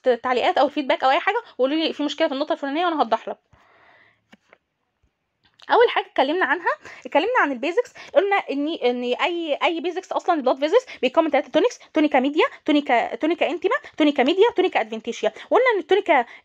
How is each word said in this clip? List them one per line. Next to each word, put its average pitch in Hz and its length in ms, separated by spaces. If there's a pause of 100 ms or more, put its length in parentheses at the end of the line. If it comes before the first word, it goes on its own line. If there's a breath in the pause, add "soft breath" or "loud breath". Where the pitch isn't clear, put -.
التعليقات 254 520
او 285 80
الفيدباك 285 380
او 262 60
اي 302 100
حاجه 415 220 (160 loud breath)
وقولوا 269 180
لي 320 160
في - 100
مشكله 294 260
في - 60
النقطه 294 180
الفلانيه 302 320
وانا 330 140
هوضح 226 300
لك. 208 100 (2250 soft breath)
اول 453 200
حاجه - 160
اتكلمنا 320 380
عنها، 339 260 (360 loud breath)
اتكلمنا 392 320
عن 311 140
البيزكس، 330 400 (220 loud breath)
قلنا 392 220
ان، 285 320
ان 247 340
اي، 294 600
اي 330 180
بيزكس 349 320
اصلًا 330 240
البلاد 285 220
فيزلز 311 220 (220 loud breath)
بيتكون 320 220
من 320 60
ثلاثه 269 200
تونكس، 381 280 (160 loud breath)
تونيكا 302 260
ميديا، 285 240 (200 loud breath)
تونيكا، 285 500
تونيكا 311 360
انتيما، 359 240 (220 loud breath)
تونيكا 294 260
ميديا، 370 340
تونيكا 370 240
ادفنتيشيا. 220 520 (180 loud breath)
وقلنا 453 240
ان 392 40
التونيكا، 339 480 (180 loud breath)